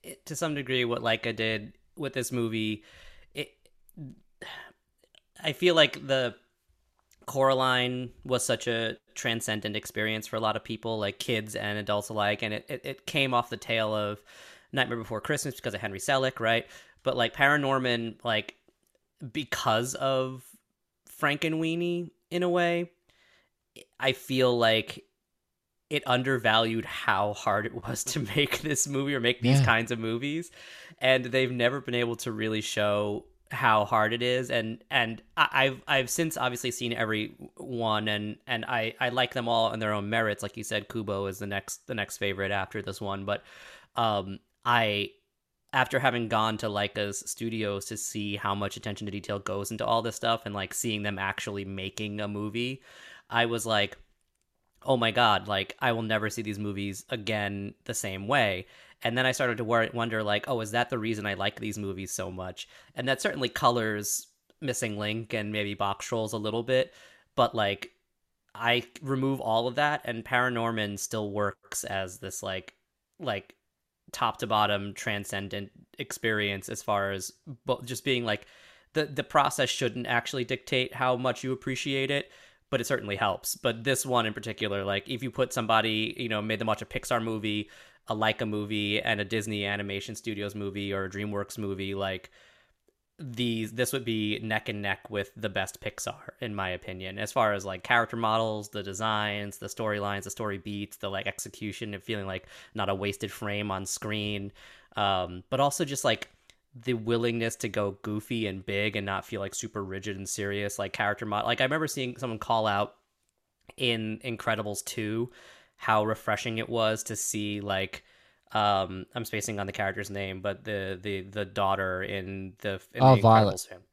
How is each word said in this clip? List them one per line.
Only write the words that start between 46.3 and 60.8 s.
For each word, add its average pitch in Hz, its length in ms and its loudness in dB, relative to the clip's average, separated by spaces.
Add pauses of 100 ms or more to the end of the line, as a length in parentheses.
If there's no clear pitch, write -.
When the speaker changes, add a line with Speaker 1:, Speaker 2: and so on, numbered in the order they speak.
Speaker 1:
to 113 80 -4
Leica's 101 600 -2
studios 107 560 -2
to 110 120 -8
see 104 400 -4
how 101 180 0
much 101 220 -4
attention 104 300 -6
to 98 40 -6
detail 101 280 -4
goes 101 320 -4
into 113 140 -4
all 113 160 2
this 110 140 -4
stuff 117 300 0
and, 104 100 -6
like, 95 180 -4
seeing 107 300 -2
them 101 160 -2
actually 98 460 -4
making 98 560 -6
a 104 60 -2
movie, 107 540 -4 (480)
I 117 180 4
was 117 180 -2
like, 104 320 2 (880)
"Oh 135 140 4
my 113 140 4
God, 101 360 6
like, 98 320 -2
I 123 140 2
will 113 80 0
never 107 280 2
see 117 120 -4
these 104 180 -4
movies 101 500 -4
again 101 640 -4 (120)
the 120 80 -6
same 98 340 -4
way." 110 400 2 (360)
And 120 140 0
then 127 80 4
I 127 60 4
started 123 260 2
to 117 60 -2
wor-, 113 300 4
wonder, 113 300 0
like, 104 260 0
"Oh, 123 120 0
is 104 100 -6
that 120 180 2